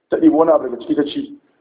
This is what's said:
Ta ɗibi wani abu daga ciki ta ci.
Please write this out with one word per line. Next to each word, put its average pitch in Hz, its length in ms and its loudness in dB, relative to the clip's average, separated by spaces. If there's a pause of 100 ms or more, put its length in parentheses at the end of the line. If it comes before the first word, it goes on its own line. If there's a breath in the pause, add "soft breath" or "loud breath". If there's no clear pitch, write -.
Ta 151 80 -2
ɗibi 156 160 4
wani 165 180 4
abu 143 180 2
daga 120 120 -10
ciki 147 140 -6
ta 151 100 0
ci. - 340 -10 (220)